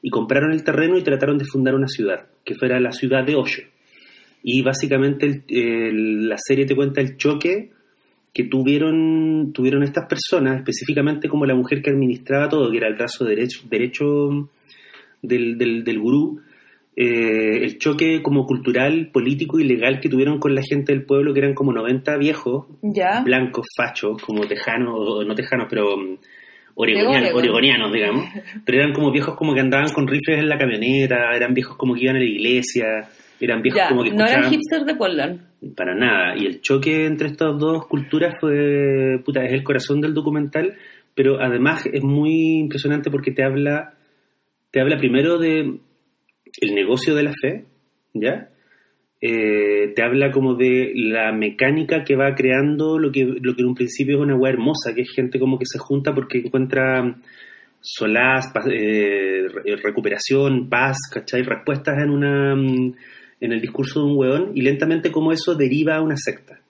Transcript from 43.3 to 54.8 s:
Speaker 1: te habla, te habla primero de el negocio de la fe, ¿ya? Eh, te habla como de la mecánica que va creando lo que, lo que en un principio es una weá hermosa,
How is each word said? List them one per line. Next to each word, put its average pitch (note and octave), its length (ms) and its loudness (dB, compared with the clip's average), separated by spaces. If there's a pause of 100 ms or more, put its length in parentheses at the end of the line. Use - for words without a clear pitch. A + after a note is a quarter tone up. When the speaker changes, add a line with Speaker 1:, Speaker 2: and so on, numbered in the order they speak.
Speaker 1:
te C3+ 120 0
habla, C#3+ 500 -2 (800)
te C3 100 2
habla C3+ 160 2
primero C#3 400 2
de D#3+ 220 2 (1000)
el - 140 -2
negocio C3+ 400 2
de D3 80 2
la D3 160 -2
fe, E3+ 260 -4 (480)
¿ya? A2+ 360 -4 (720)
Eh, G#2+ 760 0
te A#2 80 2
habla C3+ 280 2
como C3 240 2
de B2+ 400 2
la A2 360 0
mecánica C#3 720 0
que C#3+ 140 2
va C#3 180 2
creando D3 640 0
lo D3 120 0
que, C3 120 0
lo B2+ 320 -2
que B2 60 -2
en B2 80 2
un B2 60 -2
principio C3+ 420 -2
es C#3+ 40 2
una C#3+ 140 2
weá C3 160 2
hermosa, B2+ 420 -2